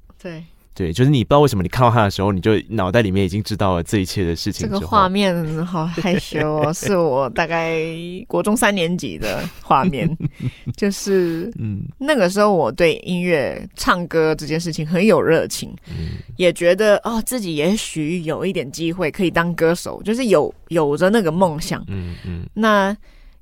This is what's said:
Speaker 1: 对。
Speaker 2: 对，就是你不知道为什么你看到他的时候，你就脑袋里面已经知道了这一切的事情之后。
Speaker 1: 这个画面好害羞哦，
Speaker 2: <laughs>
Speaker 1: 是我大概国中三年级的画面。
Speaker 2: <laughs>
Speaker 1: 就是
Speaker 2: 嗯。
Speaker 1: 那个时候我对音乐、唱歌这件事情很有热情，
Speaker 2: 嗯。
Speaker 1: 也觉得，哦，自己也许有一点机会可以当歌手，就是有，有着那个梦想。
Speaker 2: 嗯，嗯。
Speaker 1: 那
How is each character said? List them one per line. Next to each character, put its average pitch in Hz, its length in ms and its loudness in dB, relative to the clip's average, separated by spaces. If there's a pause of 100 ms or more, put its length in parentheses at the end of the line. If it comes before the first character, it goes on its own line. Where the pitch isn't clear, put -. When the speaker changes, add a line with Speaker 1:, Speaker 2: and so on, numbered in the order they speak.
(180)
Speaker 1:
对。 170 260 -14 (340)
Speaker 2:
对， 85 140 -2
就 127 140 2
是 139 40 4
你 135 140 4
不 - 60 -4
知 - 40 4
道 143 60 8
为 147 80 6
什 113 80 0
么 95 80 0
你 87 60 -2
看 - 140 0
到 120 60 8
他 113 140 4
的 101 80 2
时 - 100 -4
候， 101 120 2
你 90 80 -2
就 110 100 4 (160)
脑 92 240 -2
袋 117 100 4
里 104 80 2
面 98 160 2
已 90 40 0
经 101 120 -2
知 104 140 -6
道 92 200 2
了 85 60 0
这 104 180 0
一 92 60 0
切 95 200 -2
的 85 100 0
事 101 160 -4
情 - 160 -4
之 208 60 -4
后。 196 80 -2
Speaker 1:
这 - 40 -6
个 - 40 -8
画 196 180 4
面 170 580 -2
好 175 220 -4
害 175 320 -2
羞 151 380 -4
哦， 151 160 0
Speaker 2:
<laughs> - 20 -6
Speaker 1:
是 - 220 0
我 139 320 2
大 165 180 -2
概 165 320 -2 (480)
国 175 160 -2
中 208 140 0
三 208 180 2
年 175 220 0
级 87 200 -6
的 104 240 -4 (220)
画 - 220 4
面。 175 200 0 (340)
Speaker 2:
<laughs> - 360 -8
Speaker 1:
就 202 160 -2
是 180 580 0 (100)
Speaker 2:
嗯。 202 240 -6 (140)
Speaker 1:
那 285 160 0
个 196 160 4
时 202 120 0
候 208 120 4
我 147 160 2
对 160 260 2 (100)
音 180 160 -2
乐、 143 440 0 (120)
唱 180 320 -2
歌 156 260 2
这 156 100 -10
件 156 140 -2
事 170 100 -6
情 156 160 -4
很 175 200 0
有 170 160 6
热 120 260 2
情， - 260 -10 (140)
Speaker 2:
嗯。 - 300 -8 (180)
Speaker 1:
也 180 160 4
觉 175 240 4
得， 208 300 4
哦， 220 200 -2
自 254 140 -4
己 175 160 -6
也 156 180 2
许 165 500 -4
有 151 220 -4
一 190 60 -2
点 147 180 -4
机 165 220 -4
会 175 180 -2
可 196 140 -4
以 170 80 2
当 170 240 0
歌 165 180 4
手， - 300 -8
就 208 100 -2
是 254 120 -2
有， 160 280 4 (140)
有 151 300 0
着 180 120 4
那 226 120 4
个 160 100 0
梦 165 260 0
想。 151 300 -6
Speaker 2:
嗯， 90 380 -8
嗯。 87 280 -8
Speaker 1:
那 208 400 2 (480)